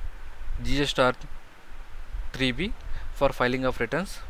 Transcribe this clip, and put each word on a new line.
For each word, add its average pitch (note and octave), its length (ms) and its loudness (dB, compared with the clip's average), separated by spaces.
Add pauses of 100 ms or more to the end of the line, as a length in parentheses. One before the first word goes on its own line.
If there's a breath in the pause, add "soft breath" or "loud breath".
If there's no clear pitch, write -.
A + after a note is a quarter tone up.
(640)
G C#3 180 4
S C#3+ 140 2
T C#3 80 6
R B2+ 100 6 (1200)
three C3 180 0
B E3 220 0 (400 loud breath)
for C#3 160 4
filing C3 380 2
of B2 120 2
returns D3 400 -2 (120)